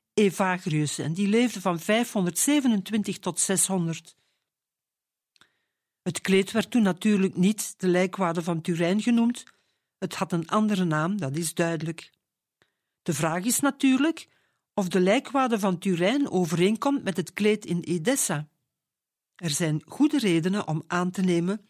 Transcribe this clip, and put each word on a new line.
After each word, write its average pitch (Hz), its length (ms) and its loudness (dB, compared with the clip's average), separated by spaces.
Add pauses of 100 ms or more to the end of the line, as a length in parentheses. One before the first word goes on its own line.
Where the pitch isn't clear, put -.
(140)
Evagrius, 180 840 0
en 151 160 -4
die 196 140 0
leefde 226 320 2
van 175 200 -2
vijfhonderdzevenentwintig 214 1400 0
tot - 220 -4
zeshonderd. 180 760 -2 (1900)
Het - 180 -6
kleed 190 300 2
werd 220 200 -2
toen 240 120 4
natuurlijk 190 540 2
niet 190 400 0
de 185 120 -2
lijkwade 180 540 0
van 165 180 -2
Turijn 175 420 0
genoemd. 233 420 0 (540)
Het 185 160 -8
had - 180 -4
een 170 160 -2
andere 208 360 0
naam, 160 360 0
dat 139 160 -4
is 165 180 -4
duidelijk. 170 580 -4 (880)
De 170 120 -2
vraag 170 300 -2
is 233 160 0
natuurlijk 277 680 0 (460)
of 190 140 -2
de 185 120 2
lijkwade 233 580 2
van 185 200 0
Turijn 196 520 0
overeenkomt 185 720 0
met 190 140 -4
het 170 160 -6
kleed 208 340 0
in 175 140 -2
Edessa. 170 680 -2 (840)
Er 170 160 -6
zijn 156 360 0
goede 302 320 0
redenen 185 480 0
om 156 200 -4
aan 180 240 0
te 185 120 -4
nemen 180 480 0